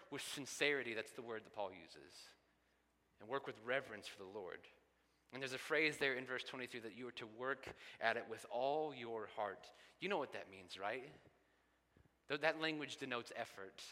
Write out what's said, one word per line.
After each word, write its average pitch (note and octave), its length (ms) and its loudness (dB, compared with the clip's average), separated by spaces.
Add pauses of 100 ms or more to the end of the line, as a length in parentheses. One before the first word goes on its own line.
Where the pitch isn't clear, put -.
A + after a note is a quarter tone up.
(120)
with C#3+ 100 -4
sincerity. C#3 720 2
That's A2 200 -2
the - 80 -6
word A2+ 220 -4
that - 120 -18
Paul G2+ 160 0
uses. D#2 420 -14 (1080)
And G#2+ 100 -12
work C3+ 180 2
with B2+ 80 -4 (100)
reverence A#2+ 420 2
for - 120 -10
the F#2+ 180 -8
Lord. F2+ 220 -4 (760)
And B2+ 80 -6
there's B2+ 120 -2
a B2+ 60 -2
phrase D3+ 380 4
there C#3 160 6
in B2+ 120 0
verse B2+ 180 -2
twenty-three B2+ 360 -6
that G#2+ 160 -8
you B2 120 -6
are A#2+ 60 -6
to A#2+ 140 -6 (100)
work C3 300 0 (320)
at A2+ 160 8
it A#2 140 0
with A2 200 -6
all C#3+ 460 4
your A#2 400 -2
heart. G2+ 340 0 (300)
You F3+ 100 0
know G3+ 80 4
what C3+ 160 0
that G2 160 -6
means, F#2+ 300 -12
right? A2+ 240 0 (1300)
Th-, D3 120 2
that D#3 200 6
language D3+ 360 2
denotes B2 380 -2
effort. G2 560 -6